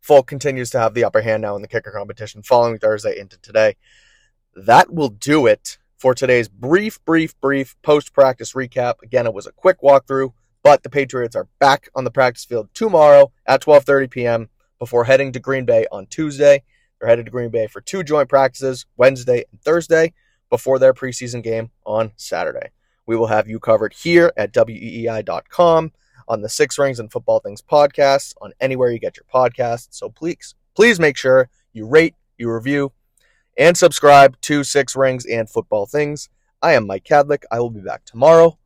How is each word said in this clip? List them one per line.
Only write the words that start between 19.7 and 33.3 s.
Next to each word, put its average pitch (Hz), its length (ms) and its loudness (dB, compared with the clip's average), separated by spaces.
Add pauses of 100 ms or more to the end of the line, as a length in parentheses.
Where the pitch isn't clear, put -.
before 127 320 -2
their 131 120 6
preseason 123 500 -10
game 113 280 -6 (140)
on 110 320 -4
Saturday. 71 540 -10 (360)
We 113 100 -4
will 113 120 -2
have 107 200 -2
you 110 120 -12
covered 107 340 -2
here 170 420 2
at 104 160 -6
W 113 240 0
E 113 280 -14
E 113 40 -6
I 110 140 -8
dot 87 260 -10
com, 165 440 0 (360)
on 107 140 -6
the 110 60 -12
Six - 300 -4
Rings 135 200 -2
and 110 120 -16
Football 113 300 -2
Things 101 220 -16
podcast, 143 800 0
on 104 200 -20
anywhere 127 300 -2
you 117 80 -8
get 110 180 -10
your - 160 -20
podcasts. 120 580 -4
So - 180 -16
please, - 460 -12 (200)
please 214 260 2
make 147 160 0
sure 131 320 2 (240)
you 110 140 -14
rate, 156 280 2 (240)
you 117 140 -6
review, 135 400 -6 (680)